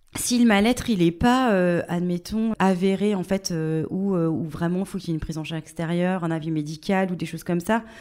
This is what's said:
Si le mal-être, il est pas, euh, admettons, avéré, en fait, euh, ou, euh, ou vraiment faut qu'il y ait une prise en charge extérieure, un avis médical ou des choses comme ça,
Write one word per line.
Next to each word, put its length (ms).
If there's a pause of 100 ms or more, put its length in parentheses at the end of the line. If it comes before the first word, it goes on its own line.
(160)
Si 220
le 80
mal-être, 460
il 100
est 80
pas, 440
euh, 340
admettons, 720
avéré, 560
en 80
fait, 260
euh, 400
ou, 240
euh, 140
ou 160
vraiment 420
faut 140
qu'il 100
y 20
ait 40
une 40
prise 200
en 40
charge 160
extérieure, 640
un 60
avis 220
médical 600
ou 40
des 100
choses 180
comme 160
ça, 240 (180)